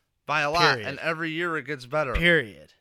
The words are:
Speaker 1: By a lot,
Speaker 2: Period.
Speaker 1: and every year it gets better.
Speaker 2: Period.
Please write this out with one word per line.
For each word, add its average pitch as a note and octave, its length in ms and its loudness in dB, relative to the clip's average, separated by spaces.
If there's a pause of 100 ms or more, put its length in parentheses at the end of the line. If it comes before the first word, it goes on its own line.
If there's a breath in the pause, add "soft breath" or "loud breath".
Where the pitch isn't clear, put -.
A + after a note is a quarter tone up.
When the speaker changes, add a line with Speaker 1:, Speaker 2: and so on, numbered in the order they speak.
(260)
Speaker 1:
By D3+ 160 -2
a D3 80 0
lot, D#3+ 240 4
Speaker 2:
Period. A2+ 140 -6
Speaker 1:
and C#3 120 -8
every D#3+ 300 -4
year E3 260 -4
it C3+ 100 -8
gets C3 200 -10
better. C#3 280 -2
Speaker 2:
Period. A#2+ 680 2